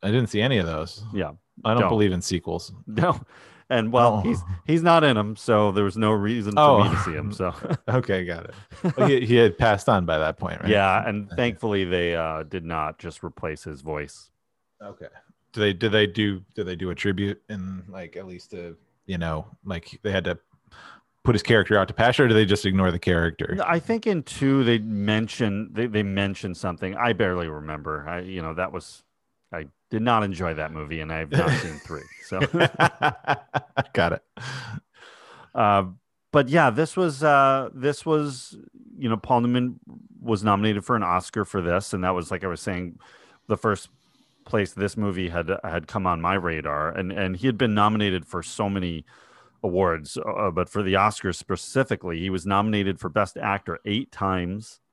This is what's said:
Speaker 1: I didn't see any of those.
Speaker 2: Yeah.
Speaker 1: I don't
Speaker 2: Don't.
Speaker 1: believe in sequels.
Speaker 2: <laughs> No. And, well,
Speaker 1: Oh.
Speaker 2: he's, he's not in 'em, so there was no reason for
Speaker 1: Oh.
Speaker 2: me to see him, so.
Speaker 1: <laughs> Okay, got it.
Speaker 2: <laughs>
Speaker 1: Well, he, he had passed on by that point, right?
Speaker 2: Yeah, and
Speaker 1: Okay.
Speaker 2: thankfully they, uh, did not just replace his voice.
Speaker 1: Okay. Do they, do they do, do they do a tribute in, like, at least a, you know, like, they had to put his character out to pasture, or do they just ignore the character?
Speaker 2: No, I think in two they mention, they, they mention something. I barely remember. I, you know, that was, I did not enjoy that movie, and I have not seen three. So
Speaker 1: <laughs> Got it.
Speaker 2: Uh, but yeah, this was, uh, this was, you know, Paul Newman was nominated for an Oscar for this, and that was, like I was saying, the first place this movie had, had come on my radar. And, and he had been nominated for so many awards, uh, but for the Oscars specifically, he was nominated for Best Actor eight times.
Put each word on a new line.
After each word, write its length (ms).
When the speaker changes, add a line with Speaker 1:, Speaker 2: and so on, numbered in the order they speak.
Speaker 1:
I 60
didn't 200
see 140
any 180
of 80
those. 360
Speaker 2:
Yeah. 180
Speaker 1:
I 80
don't 80
Speaker 2:
Don't. 80
Speaker 1:
believe 240
in 80
sequels. 580
Speaker 2:
<laughs> 80
No. 320
And, 240
well, 260
Speaker 1:
Oh. 40
Speaker 2:
he's, 220
he's 160
not 200
in 140
'em, 180
so 360
there 120
was 140
no 140
reason 420
for 60
Speaker 1:
Oh. 240
Speaker 2:
me 80
to 100
see 120
him, 200
so. 180
Speaker 1:
<laughs> 180
Okay, 340
got 220
it. 80
Speaker 2:
<laughs> 220
Speaker 1:
Well, 120
he, 180
he 120
had 200
passed 320
on 160
by 140
that 180
point, 240
right? 80
Speaker 2:
Yeah, 400
and 160
Speaker 1:
Okay. 100
Speaker 2:
thankfully 480
they, 320
uh, 280
did 200
not 360
just 240
replace 400
his 180
voice. 480
Speaker 1:
Okay. 280
Do 100
they, 120
do 160
they 160
do, 380
do 100
they 120
do 160
a 40
tribute 540
in, 400
like, 260
at 120
least 260
a, 220
you 100
know, 300
like, 400
they 80
had 140
to 120
put 100
his 80
character 340
out 120
to 80
pasture, 300
or 20
do 80
they 100
just 220
ignore 240
the 80
character? 580
Speaker 2:
No, 80
I 140
think 260
in 160
two 420
they 140
mention, 960
they, 140
they 160
mention 500
something. 420
I 180
barely 340
remember. 600
I, 120
you 240
know, 100
that 180
was, 300
I 140
did 140
not 200
enjoy 320
that 160
movie, 300
and 100
I 80
have 120
not 200
seen 280
three. 220
So 120
Speaker 1:
<laughs> 1500
Got 200
it. 100
Speaker 2:
Uh, 320
but 180
yeah, 200
this 280
was, 260
uh, 500
this 320
was, 520
you 100
know, 100
Paul 240
Newman 380
was 240
nominated 400
for 120
an 80
Oscar 420
for 160
this, 320
and 100
that 80
was, 200
like 120
I 40
was 140
saying, 380
the 100
first 320
place 280
this 240
movie 320
had, 200
had 240
come 180
on 140
my 140
radar. 560
And, 220
and 260
he 100
had 100
been 160
nominated 520
for 180
so 260
many 360
awards, 540
uh, 340
but 160
for 160
the 100
Oscars 420
specifically, 840
he 100
was 160
nominated 540
for 100
Best 280
Actor 480
eight 260
times. 680